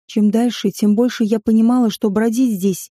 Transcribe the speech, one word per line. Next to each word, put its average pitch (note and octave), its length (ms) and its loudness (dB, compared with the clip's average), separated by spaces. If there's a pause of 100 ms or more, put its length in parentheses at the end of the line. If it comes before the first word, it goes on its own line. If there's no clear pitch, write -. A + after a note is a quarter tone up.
Чем G#3 260 0
дальше, A3+ 400 -2
тем G#3 240 0
больше A#3+ 260 -2
я A3 160 0
понимала, A3+ 520 2
что G#3 200 -4
бродить A3 480 0
здесь F3+ 400 -4